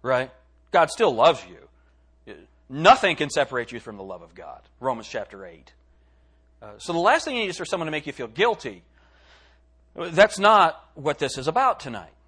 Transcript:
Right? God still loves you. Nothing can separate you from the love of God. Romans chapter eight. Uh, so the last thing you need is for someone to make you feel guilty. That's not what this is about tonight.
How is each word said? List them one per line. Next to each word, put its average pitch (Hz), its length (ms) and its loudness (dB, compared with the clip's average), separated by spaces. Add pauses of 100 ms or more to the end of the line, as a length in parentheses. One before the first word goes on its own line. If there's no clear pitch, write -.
Right? 131 280 0 (400)
God 165 200 4
still 208 220 2
loves 135 360 4
you. - 840 -20 (340)
Nothing 175 460 4
can 147 160 -4
separate 127 400 -2
you 117 80 -12
from 104 180 -16
the 95 60 -14
love 92 180 -14
of 85 140 -20
God. 78 260 -18 (180)
Romans 120 280 -6
chapter 101 360 -12
eight. 82 300 -20 (880)
Uh, 107 160 -20
so - 160 -10
the 170 60 -2
last 214 260 2
thing 277 100 -6
you 226 60 -4
need 196 80 -4
is 170 80 -10
for 180 80 -8
someone 170 220 -6
to 156 40 -6
make 151 140 -6
you 143 80 -10
feel 120 140 -10
guilty. 127 560 -4 (1120)
That's 175 420 2
not 196 560 4
what 143 240 -4
this 139 200 -4
is 131 100 -4
about 233 320 0
tonight. 104 340 -14 (140)